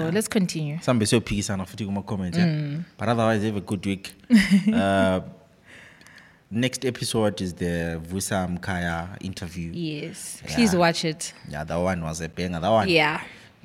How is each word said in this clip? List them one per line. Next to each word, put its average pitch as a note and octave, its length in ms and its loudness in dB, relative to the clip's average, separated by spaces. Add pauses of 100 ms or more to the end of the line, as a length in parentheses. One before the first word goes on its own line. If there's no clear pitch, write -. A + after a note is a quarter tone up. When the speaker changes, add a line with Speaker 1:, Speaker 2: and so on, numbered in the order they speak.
Speaker 1:
Yeah. E3 80 0
Speaker 2:
let's G#3+ 160 0
continue. D#3+ 540 0
Speaker 1:
Sambe A#2 240 4
siyophikisana G#2 600 0
futhi G#2+ 200 -8
kuma-comments, F#2+ 500 -4
yeah? F3 100 4
Speaker 2:
Mm. D3+ 380 -2 (140)
Speaker 1:
But A2 100 -2
otherwise, A2+ 360 2
have G#2+ 120 0
a G2 60 -2
good G2 240 -4
week. G2 260 -4 (160)
Speaker 2:
<laughs> G3+ 460 6
Speaker 1:
Uh, F#2+ 460 4 (1300)
next A#2+ 340 -2
episode A2+ 560 0
is F#2 140 -2
the E2+ 520 -2
Vusa F#2+ 400 -2 (120)
Mkhaya F2 640 -4
interview. E2+ 500 -8
Speaker 2:
Yes. D#3+ 720 -10
Speaker 1:
Yeah. - 80 -8
Speaker 2:
Please G#3+ 220 4
watch E3+ 280 2
it. D#3+ 280 -6 (160)
Speaker 1:
Yeah, D2+ 160 -8
that E2 120 -4
one F2+ 260 0
was D#2+ 180 -6
a E2 80 -6
banger. F2 320 -4
That F#2 100 2
one. A2 180 4
Speaker 2:
Yeah. D#3 320 2 (440)